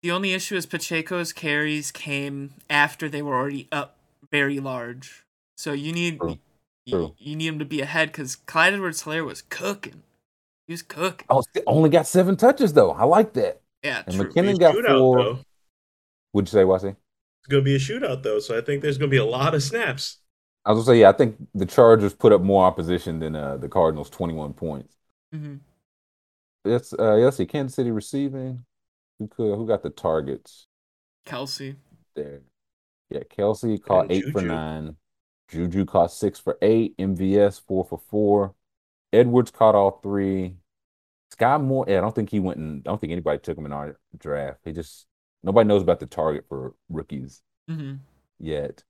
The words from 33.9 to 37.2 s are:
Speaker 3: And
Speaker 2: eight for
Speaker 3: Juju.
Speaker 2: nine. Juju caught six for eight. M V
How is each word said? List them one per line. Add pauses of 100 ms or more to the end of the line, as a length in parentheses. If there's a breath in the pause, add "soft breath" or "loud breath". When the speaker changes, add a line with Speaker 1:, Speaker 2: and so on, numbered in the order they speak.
Speaker 3:
And
Speaker 2:
eight
for
Speaker 3:
Juju.
Speaker 2:
nine. (540)
Juju
caught
six
for
eight.
M
V